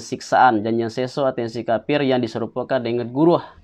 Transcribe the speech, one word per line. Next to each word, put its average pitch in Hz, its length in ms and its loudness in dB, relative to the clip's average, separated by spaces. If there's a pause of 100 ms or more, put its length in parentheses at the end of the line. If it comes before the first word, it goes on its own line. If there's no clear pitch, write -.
siksaan. 117 560 2
Janjian 113 320 -2
seso 127 320 -4
artinya 127 240 -2
si 113 160 -8
kafir 143 400 0
yang 131 160 2
diserupakan 120 640 -4
dengan 120 240 -4
guruh 147 320 4 (240)